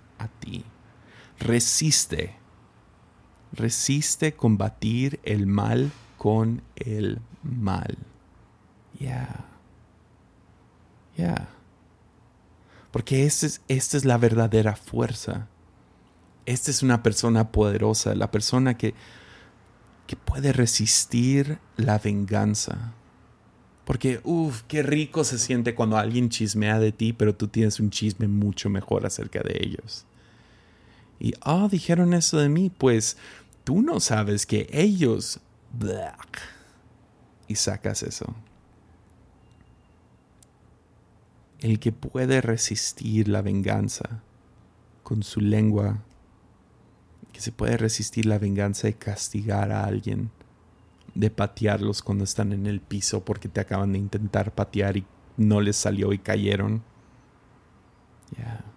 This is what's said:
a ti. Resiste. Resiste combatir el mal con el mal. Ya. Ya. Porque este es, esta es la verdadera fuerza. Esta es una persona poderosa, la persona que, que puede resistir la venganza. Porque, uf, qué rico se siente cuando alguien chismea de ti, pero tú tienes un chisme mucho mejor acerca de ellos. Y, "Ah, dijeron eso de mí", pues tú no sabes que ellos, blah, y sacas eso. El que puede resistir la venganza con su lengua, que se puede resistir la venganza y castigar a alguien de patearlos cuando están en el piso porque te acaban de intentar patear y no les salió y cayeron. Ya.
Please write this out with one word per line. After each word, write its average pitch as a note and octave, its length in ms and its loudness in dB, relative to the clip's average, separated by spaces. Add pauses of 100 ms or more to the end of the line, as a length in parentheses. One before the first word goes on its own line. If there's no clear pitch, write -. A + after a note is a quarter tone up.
(180)
a A2+ 100 -8
ti. - 360 -12 (720)
Resiste. D#3 1000 0 (1160)
Resiste C#3+ 840 0
combatir A2+ 880 0
el G#2 240 0
mal A2 460 2 (260)
con A2 440 0 (120)
el G#2+ 460 -4 (220)
mal. G#2+ 540 -4 (1040)
Ya. B2+ 480 -8 (1700)
Ya. E3+ 320 -4 (1400)
Porque C3 360 2
este D3 200 0
es, - 220 -6
esta C3 280 0
es C3+ 80 0
la B2 140 6
verdadera A2 580 4
fuerza. A#2 720 -4 (960)
Esta B2 240 -2
es C3 120 0
una A#2+ 200 4
persona A2+ 500 2
poderosa, G#2+ 640 2
la G2+ 160 0
persona B2+ 480 0
que, G#2+ 160 -2 (1120)
que - 100 -10
puede C#3 360 -2
resistir B2+ 1080 2 (180)
la G#2+ 220 2
venganza. G#2 960 0 (920)
Porque, B2+ 400 -2
uf, D#3 440 -2
qué D3+ 140 -2
rico D3+ 420 0
se B2+ 140 -2
siente A#2+ 360 0
cuando A2 220 2
alguien A2+ 340 2
chismea G#2+ 480 0
de A2 140 4
ti, A2+ 200 0
pero G#2+ 220 2
tú G2+ 140 -4
tienes G#2+ 320 2
un G#2 100 2
chisme G#2+ 380 -2
mucho G#2 420 0
mejor G2+ 360 -2
acerca - 340 -6
de - 220 -4
ellos. - 440 -10 (1120)
Y, A2+ 220 -2
"Ah, F#3 280 2
dijeron F3 440 2
eso E3 240 2
de D3 100 4
mí", F3 220 2
pues A#2+ 460 2 (480)
tú E3 180 2
no D4 180 0
sabes G#2 460 0
que G#2 260 -2
ellos, D3 680 0 (320)
blah, B2 440 -6 (1300)
y G#2+ 100 -6
sacas G2+ 460 -4
eso. - 320 -10 (3250)
El A2 200 0
que A2+ 100 0
puede C3 500 0
resistir A2+ 840 0
la G2+ 160 2
venganza G2+ 800 -2 (800)
con G#2+ 220 -2
su - 160 -4
lengua, G#2 640 2 (1300)
que - 80 -18
se - 100 -8
puede A2+ 260 0
resistir A2 500 0
la G#2+ 120 2
venganza G2+ 500 -2
y G#2+ 40 0
castigar G#2 800 -4
a G2+ 120 -2
alguien G#2 460 -4 (840)
de G#2+ 160 2
patearlos G#2 720 -2
cuando G2+ 220 -2
están G#2 280 -2
en G2+ 140 -4
el G#2 140 -4
piso G2+ 440 -4
porque - 240 -6
te - 120 -2
acaban G2 320 0
de F#2+ 60 0
intentar G2+ 560 -2
patear G2 420 0
y G2 100 -4 (300)
no G#2+ 240 6
les G#2 160 2
salió G2+ 360 0
y G2+ 60 0
cayeron. G2+ 640 0 (1500)
Ya. A2+ 280 -12 (120)